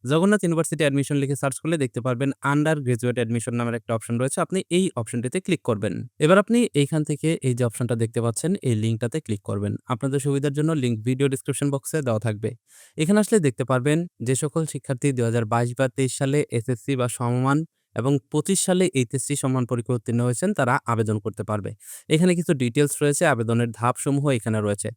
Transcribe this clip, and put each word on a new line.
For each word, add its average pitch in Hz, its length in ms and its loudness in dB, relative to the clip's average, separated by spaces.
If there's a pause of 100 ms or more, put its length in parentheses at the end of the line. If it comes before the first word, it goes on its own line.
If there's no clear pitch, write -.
জগন্নাথ 180 420 4
ইউনিভার্সিটি 160 380 0
অ্যাডমিশন 139 380 2
লিখে 139 200 -2
সার্চ 139 200 -2
করলে 165 220 0
দেখতে 120 220 -4
পারবেন 131 240 0 (220)
under 151 240 2 (100)
graduate 120 380 0
admission 117 340 -2
নামের 117 220 -2
একটা - 160 -6
অপশন 117 240 -4
রয়েছে, 135 240 -2
আপনি 185 140 -4 (200)
এই 190 60 2 (160)
অপশনটিতে 123 460 -4
ক্লিক 175 220 0
করবেন। 107 260 -2 (300)
এবার 175 180 8
আপনি 233 160 2 (220)
এইখান 151 300 2
থেকে 151 180 -2 (200)
এই 123 100 2
যে 127 100 0
অপশনটা 123 340 -2
দেখতে 113 220 -2
পাচ্ছেন, 117 260 -2 (180)
এই 117 140 4
লিঙ্কটাতে 113 440 -2
ক্লিক 104 220 -4
করবেন। 101 240 -2 (200)
আপনাদের 135 320 -2
সুবিধার 139 340 0
জন্য 156 120 0 (120)
লিংক 120 140 0 (120)
ভিডিও 131 240 2
ডেসক্রিপশন 143 420 -4
বক্সে 147 320 -4
দেওয়া 110 200 0
থাকবে। 107 240 -2 (480)
এখানে 175 240 4
আসলে 220 140 2 (100)
দেখতে 131 240 0
পারবেন 139 280 2 (280)
যে 131 160 2
সকল 160 200 -2 (100)
শিক্ষার্থী 139 440 -2
দুই 120 120 2
হাজার 117 240 2
বাইশ 120 260 2
বা 135 80 2 (100)
তেইশ 131 240 0
সালে 139 180 2 (200)
এসএসসি 127 420 -4
বা 120 60 2 (100)
সমমান 127 420 2 (380)
এবং 123 160 0 (200)
পঁচিশ 151 340 0
সালে 185 180 4 (160)
এইচএসসি 131 420 -2
সমমান 131 280 0
পরীক্ষা 123 280 -2
উত্তীর্ণ 117 280 -2
হয়েছেন, 151 320 0
তারা 127 160 2 (180)
আবেদন 110 320 0
করতে 107 260 -6
পারবে। 104 200 -4 (440)
এখানে 180 240 4
কিছু 175 140 0 (100)
ডিটেইলস 143 400 2
রয়েছে, 147 300 2
আবেদনের 117 460 0
ধাপসমূহ 139 460 0 (140)
এখানে 110 280 0
রয়েছে। 101 300 -2